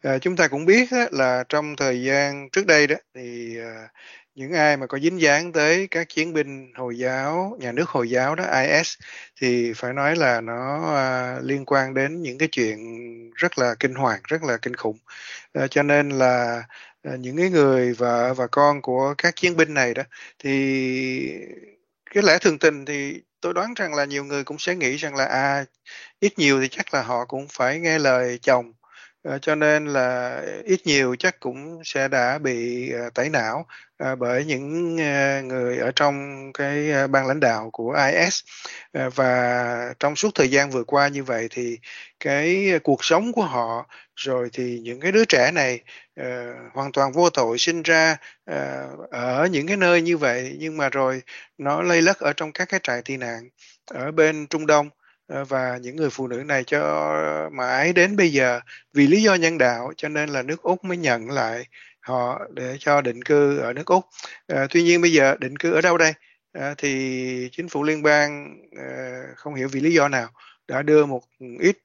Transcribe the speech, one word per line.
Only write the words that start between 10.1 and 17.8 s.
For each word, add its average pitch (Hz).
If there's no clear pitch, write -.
là 123
nó, 139
à, 127
liên 135
quan 135
đến 143
những 131
cái 160
chuyện 110
rất -
là 120
kinh 131
hoàng, 123
rất 160
là 123
kinh 123
khủng. 107
Ờ, 135
cho 143
nên 147
là, 123
à, 143
những 127
cái 185
người 131